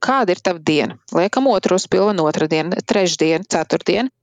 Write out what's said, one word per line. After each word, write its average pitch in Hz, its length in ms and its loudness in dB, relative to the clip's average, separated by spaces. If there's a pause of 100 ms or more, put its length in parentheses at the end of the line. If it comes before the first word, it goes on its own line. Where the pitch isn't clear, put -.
kāda 254 300 0
ir 175 120 -4
tava 175 160 -2
diena?" 151 380 0 (160)
Liekam 208 340 0
otro 208 300 2
spilvenu, 190 500 0
otra 156 220 0
diena, 160 260 -2
trešdiena, 165 720 0
ceturtdiena. 180 600 -2 (140)